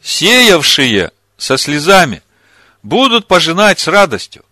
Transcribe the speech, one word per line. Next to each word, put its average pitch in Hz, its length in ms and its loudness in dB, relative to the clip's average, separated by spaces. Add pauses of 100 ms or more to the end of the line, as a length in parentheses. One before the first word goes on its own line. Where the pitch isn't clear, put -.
Сеявшие 151 1080 0 (260)
со - 200 -4
слезами 151 640 0 (580)
будут 226 460 -2
пожинать 180 520 0
с - 80 -6
радостью. 160 640 -2